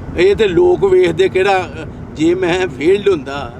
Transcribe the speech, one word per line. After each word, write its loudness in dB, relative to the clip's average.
ਇਹ 4
ਤੇ 2
ਲੋਕ 2
ਵੇਖਦੇ 2
ਕਿਹੜਾ, 0
ਅ, -12
ਜੇ 0
ਮੈਂ -2
ਫੇਲਡ 0
ਹੁੰਦਾ -4